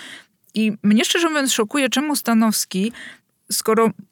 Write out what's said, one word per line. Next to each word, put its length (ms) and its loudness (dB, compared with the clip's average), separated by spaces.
I 180 0
mnie, 220 4
szczerze 240 0
mówiąc, 240 0
szokuje, 360 0
czemu 260 -2
Stanowski, 760 0
skoro 380 2